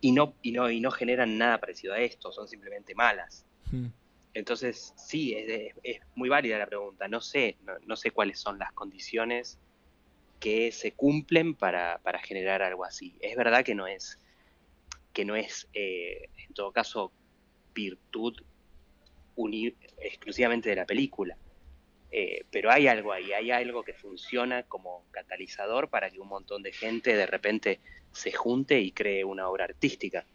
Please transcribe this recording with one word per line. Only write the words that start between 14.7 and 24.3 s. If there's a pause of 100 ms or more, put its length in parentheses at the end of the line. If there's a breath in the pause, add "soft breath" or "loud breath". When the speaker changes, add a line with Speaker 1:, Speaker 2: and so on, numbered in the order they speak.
Speaker 1:
que
no
es,
eh, (180)
en
todo
caso, (640)
virtud (960)
uni-, (260)
exclusivamente
de
la
película. (720)
Eh,
pero
hay
algo
ahí,
hay
algo
que
funciona